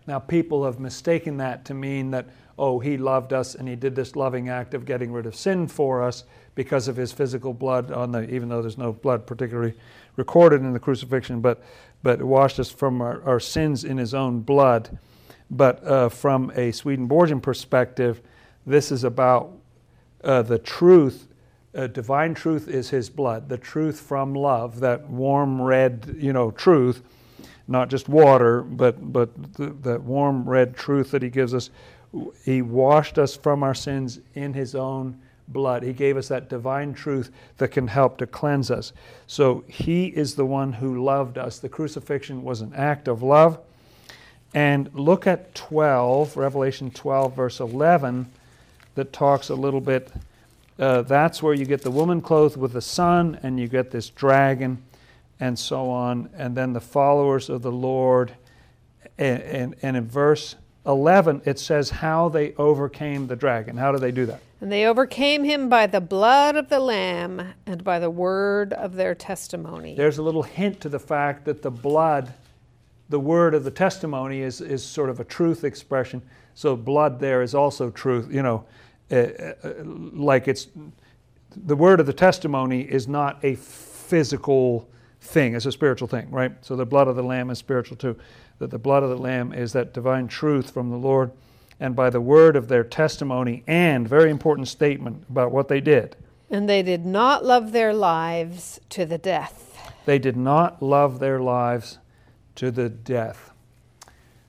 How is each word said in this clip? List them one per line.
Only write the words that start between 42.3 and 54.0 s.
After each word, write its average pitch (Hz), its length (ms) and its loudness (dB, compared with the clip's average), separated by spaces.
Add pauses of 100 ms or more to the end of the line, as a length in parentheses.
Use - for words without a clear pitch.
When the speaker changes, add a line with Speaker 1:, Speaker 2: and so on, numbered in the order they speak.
Speaker 1:
was 123 200 -8
an 107 120 -12
act 143 320 -2
of 120 160 -2
love. 156 340 6 (1000)
And 143 380 0
look 160 320 2
at 180 300 -2
twelve, 143 800 0
Revelation 135 540 -4
twelve, 135 460 -2
verse 127 240 -4
eleven, 127 640 0 (720)
that 135 160 -6
talks 143 360 2
a 139 60 -6
little 135 260 -2
bit. 131 300 -2 (680)
Uh, 127 220 2
that's 147 420 2
where 151 100 2
you 139 100 -2
get 135 180 -2
the 127 100 -4
woman 165 280 2
clothed 151 360 4
with 127 160 -4
the 120 100 -6
sun, 175 580 0
and 127 200 -4
you 120 80 -4
get 127 240 -2
this 117 180 -8